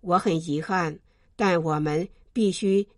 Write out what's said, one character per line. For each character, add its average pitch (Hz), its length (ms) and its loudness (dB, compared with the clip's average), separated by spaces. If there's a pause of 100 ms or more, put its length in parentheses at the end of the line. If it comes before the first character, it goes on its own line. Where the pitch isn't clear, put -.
我 180 160 2
很 185 180 0 (140)
遗 147 120 -2
憾， 175 360 -2 (380)
但 180 260 2
我 156 180 -2
们 151 280 -2 (240)
必 208 200 2
须 196 360 0 (100)